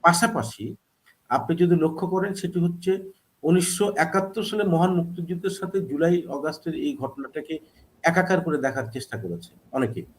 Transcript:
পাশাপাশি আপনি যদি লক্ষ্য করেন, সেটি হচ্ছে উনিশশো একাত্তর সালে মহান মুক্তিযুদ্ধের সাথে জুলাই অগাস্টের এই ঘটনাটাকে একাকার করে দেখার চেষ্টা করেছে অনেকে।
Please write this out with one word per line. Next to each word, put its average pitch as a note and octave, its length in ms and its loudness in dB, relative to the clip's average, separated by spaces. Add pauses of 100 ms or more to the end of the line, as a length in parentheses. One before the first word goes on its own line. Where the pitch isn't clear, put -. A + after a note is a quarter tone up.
পাশাপাশি E3+ 720 2 (540)
আপনি C#3 280 0
যদি F3 180 6
লক্ষ্য D#3 320 0
করেন, F#3 260 -2
সেটি F3+ 260 -4
হচ্ছে F3 320 0 (520)
উনিশশো F3+ 540 4
একাত্তর F#3+ 460 0
সালে G#3+ 200 -2
মহান F3+ 320 4
মুক্তিযুদ্ধের F3 540 -4
সাথে F#3+ 320 -4
জুলাই D#3+ 420 2
অগাস্টের D3+ 520 -6
এই C#3+ 200 -4
ঘটনাটাকে D3 640 -8 (440)
একাকার F3 380 2
করে D3+ 160 0
দেখার C3 260 -2 (100)
চেষ্টা B2 240 -8
করেছে F2 320 -8 (220)
অনেকে। A2+ 300 -2 (180)